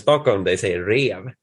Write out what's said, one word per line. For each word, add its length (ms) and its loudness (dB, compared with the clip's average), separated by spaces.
Stockholm, 420 2
they 140 0
say 160 -2
räv. 680 -2